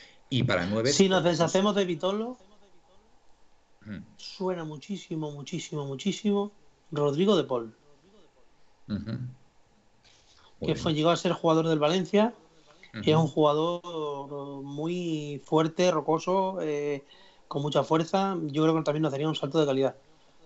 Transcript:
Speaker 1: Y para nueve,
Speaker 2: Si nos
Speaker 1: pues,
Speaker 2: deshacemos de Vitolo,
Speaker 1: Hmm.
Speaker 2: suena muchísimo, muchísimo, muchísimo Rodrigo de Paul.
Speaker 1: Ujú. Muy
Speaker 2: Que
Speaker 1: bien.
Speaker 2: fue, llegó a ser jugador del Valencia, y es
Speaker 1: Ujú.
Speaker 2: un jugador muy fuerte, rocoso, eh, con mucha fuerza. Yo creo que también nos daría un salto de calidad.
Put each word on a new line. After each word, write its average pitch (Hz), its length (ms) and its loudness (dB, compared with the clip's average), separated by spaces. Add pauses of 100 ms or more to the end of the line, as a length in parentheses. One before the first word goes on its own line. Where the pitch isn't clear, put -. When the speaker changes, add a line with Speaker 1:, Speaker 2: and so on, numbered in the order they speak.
(300)
Speaker 1:
Y 123 140 2
para 90 220 2
nueve, 113 240 0
Speaker 2:
Si 190 180 6
nos 185 140 4
Speaker 1:
pues, 165 160 2
Speaker 2:
deshacemos 185 360 2
de 196 100 2
Vitolo, 196 540 -4 (1500)
Speaker 1:
Hmm. 104 140 -10 (180)
Speaker 2:
suena 185 480 -6
muchísimo, 156 680 -8
muchísimo, 147 520 -8
muchísimo 202 680 -2 (420)
Rodrigo 151 440 4
de 147 80 4
Paul. 120 300 -4 (1120)
Speaker 1:
Ujú. 104 240 -6 (1500)
Muy 156 80 -8
Speaker 2:
Que 160 60 2
Speaker 1:
bien. - 40 -8
Speaker 2:
fue, 165 160 0
llegó 156 160 2
a 170 60 4
ser 170 160 0
jugador 160 340 2
del 160 140 2
Valencia, 190 520 2 (640)
y 113 160 0
es 156 60 6
Speaker 1:
Ujú. 160 80 6
Speaker 2:
un 147 40 2
jugador 147 1300 -2
muy 151 840 -6
fuerte, 160 460 2
rocoso, 175 720 0
eh, 147 400 -4 (460)
con 147 140 -4
mucha 143 200 0
fuerza. 180 640 0
Yo 147 180 -2
creo 160 140 4
que 160 60 0
también 156 200 0
nos 156 100 0
daría 143 160 -2
un 156 60 -2
salto 147 240 -4
de 156 80 4
calidad. 135 300 0 (500)